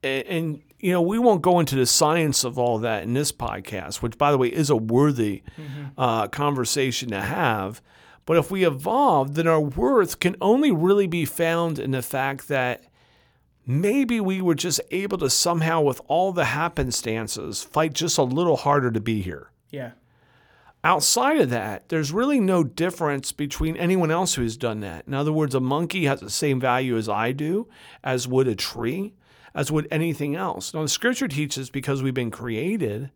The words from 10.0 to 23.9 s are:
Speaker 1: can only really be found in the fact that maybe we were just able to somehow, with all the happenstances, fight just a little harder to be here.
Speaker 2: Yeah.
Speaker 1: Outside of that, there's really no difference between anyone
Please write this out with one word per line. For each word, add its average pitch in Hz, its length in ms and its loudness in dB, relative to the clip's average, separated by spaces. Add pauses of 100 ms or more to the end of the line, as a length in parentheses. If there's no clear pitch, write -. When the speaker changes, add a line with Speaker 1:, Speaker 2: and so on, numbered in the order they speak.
Speaker 1:
can 180 200 0
only 262 300 4
really 190 380 4
be 165 160 -2
found 165 560 0
in 135 100 -4
the 131 120 -2
fact 135 440 -6
that 127 380 -2 (880)
maybe 220 480 2
we 190 220 0
were 175 140 2
just 160 260 -2 (100)
able 190 280 -4
to 139 100 0
somehow, 165 540 2
with 139 240 2
all 180 260 0
the 175 120 2
happenstances, 117 1160 -4
fight 156 300 0
just 160 240 -2
a 156 60 4
little 143 340 2
harder 143 340 2
to 110 80 0
be 107 220 -2
here. 87 300 -10 (180)
Speaker 2:
Yeah. 127 220 -12 (920)
Speaker 1:
Outside 240 560 2
of 143 120 4
that, 107 400 -4
there's 156 200 -2
really 254 300 2
no 185 240 4
difference 147 680 -2
between 151 460 -4
anyone 175 340 2